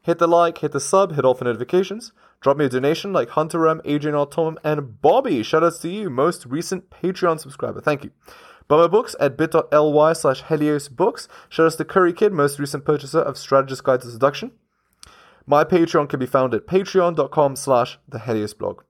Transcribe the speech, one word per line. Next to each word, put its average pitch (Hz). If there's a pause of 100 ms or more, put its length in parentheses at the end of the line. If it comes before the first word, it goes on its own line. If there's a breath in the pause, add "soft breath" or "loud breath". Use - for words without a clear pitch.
Hit 165
the 170
like, 170
hit 147
the 139
sub, 190
hit 139
all 127
for 127
notifications. 180 (280 soft breath)
Drop 139
me 147
a 135
donation 147
like 151
Hunter 160
M, 160
Adrian 147
R, 143
Tom, 160
and 147
Bobby. 165
Shoutouts 160
to 165
you, 202
most 139
recent 160
Patreon 175
subscriber. 131
Thank 151
you. 151 (580 loud breath)
Buy 151
my 170
books 214
at 135
bit 160
dot 165
L 151
Y 151
slash 135
Helios 151
Books. 156 (220 loud breath)
Shoutouts 160
to 156
Curry 175
Kid, 208
most 143
recent 143
purchaser 147
of 143
Strategist 135
Guide 127
to 120
Seduction. 139 (960 soft breath)
My 147
Patreon 165
can 139
be 127
found 131
at 104
patreon 180
dot 143
com 143
slash 127 (100)
the -
Helios 110
Blog. 95